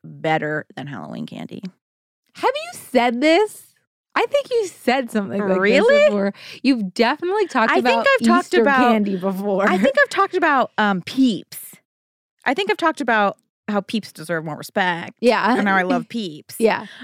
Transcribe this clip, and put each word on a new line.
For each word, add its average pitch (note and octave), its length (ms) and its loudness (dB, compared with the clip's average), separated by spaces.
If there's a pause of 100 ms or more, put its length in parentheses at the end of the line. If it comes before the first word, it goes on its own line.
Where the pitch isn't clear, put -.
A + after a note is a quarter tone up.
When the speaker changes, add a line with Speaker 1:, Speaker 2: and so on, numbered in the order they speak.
Speaker 1:
better D3+ 600 -4 (100)
than C#3 120 -12
Halloween D#2 380 -12
candy. - 360 -14 (760)
Speaker 2:
Have A4+ 200 -2
you D#5+ 240 -10
said A#3+ 420 0
this? E4 440 0 (500)
I A4+ 100 0
think C#5+ 240 -2
you A#4 180 -2
said B3+ 440 -2
something G3+ 360 -4
like F#3 120 0
Speaker 1:
Really? C4 360 4
Speaker 2:
this D5 100 6
before. G3+ 280 2 (300)
You've A#3 300 0
definitely E4+ 540 0
talked A#3 240 0
Speaker 1:
I D#4 40 2
think A#3 120 2
Speaker 2:
about A#4 200 2 (120)
Speaker 1:
I've A#3 80 0
talked F4 200 4
Speaker 2:
Easter F4+ 160 2
Speaker 1:
about C#4 160 4
Speaker 2:
candy G#3+ 360 2
before. G3 540 -2
Speaker 1:
I - 80 2
think C#4 240 2
I've C5 80 2
talked F#4+ 240 0
about, D4+ 440 0
um, G3+ 260 0
Peeps. - 720 -2 (680)
I C4 100 0
think F#4+ 160 -2
I've G#4 80 2
talked D#4+ 220 -2
about G#3+ 380 0 (320)
how G#3 120 -2
Peeps G3+ 300 -6
deserve D#3+ 320 -8
more D#3 140 -8
respect. F3+ 640 -4
Speaker 2:
Yeah. A3 360 2
Speaker 1:
And G#3 120 0
how G3 60 2
I F#3+ 80 2
love A3+ 260 -2
Peeps. F3+ 500 -10
Speaker 2:
Yeah. G#3 280 2 (160)